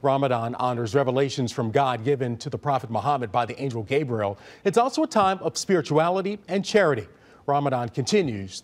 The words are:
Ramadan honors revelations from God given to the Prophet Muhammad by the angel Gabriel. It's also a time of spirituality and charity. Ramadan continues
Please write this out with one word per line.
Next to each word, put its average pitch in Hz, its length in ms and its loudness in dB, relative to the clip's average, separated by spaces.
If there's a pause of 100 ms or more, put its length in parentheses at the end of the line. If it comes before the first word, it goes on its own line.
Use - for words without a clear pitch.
Ramadan 131 540 0
honors 120 400 -2
revelations 131 560 2
from 117 180 -2
God 123 340 2
given 127 340 -2
to 147 120 -10
the - 80 -8
Prophet 135 320 -2
Muhammad 117 420 -2
by 120 140 0
the 120 160 -8
angel 120 220 -4
Gabriel. 113 560 -2 (260)
It's 196 120 2
also 269 260 2
a 302 40 0
time 190 360 2
of 165 120 -4
spirituality 180 920 0
and 190 180 -2
charity. 151 420 2 (380)
Ramadan 139 440 0
continues 120 760 -2